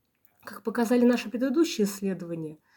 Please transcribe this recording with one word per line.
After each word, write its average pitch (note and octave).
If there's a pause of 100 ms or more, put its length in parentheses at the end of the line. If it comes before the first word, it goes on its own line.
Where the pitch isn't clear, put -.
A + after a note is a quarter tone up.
(440)
Как -
показали A#3+
наши A#3+
предыдущие B3+
исследования – E3+ (180)